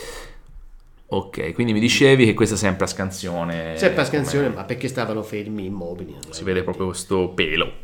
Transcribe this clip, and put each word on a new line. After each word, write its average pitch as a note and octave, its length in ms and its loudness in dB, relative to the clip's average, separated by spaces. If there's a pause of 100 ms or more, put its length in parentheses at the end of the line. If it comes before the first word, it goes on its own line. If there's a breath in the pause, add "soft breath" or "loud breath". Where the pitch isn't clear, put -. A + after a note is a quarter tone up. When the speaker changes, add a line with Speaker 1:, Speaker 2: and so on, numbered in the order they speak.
(1120 loud breath)
Speaker 1:
Ok, F#2+ 440 -4
quindi A#2+ 180 0
mi G#2+ 80 2
dicevi C3+ 460 8
che G#2+ 80 6
questa G#2+ 200 2
è F#2+ 40 0
sempre F#2+ 260 2
a F2+ 40 0
scansione. E2+ 920 -6
Speaker 2:
Sempre - 240 4
a - 20 2
scansione, C#3+ 440 0
Speaker 1:
Come A2 100 -4
Speaker 2:
ma F#2+ 60 -10
perché B2+ 240 -4
stavano A2 340 -4
fermi, G#2 420 -6
immobili, F2+ 460 -8
Speaker 1:
si - 60 -14
Speaker 2:
naturalmente. - 280 -12
Speaker 1:
vede F#2 180 0
proprio F#2 240 -4
questo F2+ 440 0
pelo, E2+ 420 0 (120)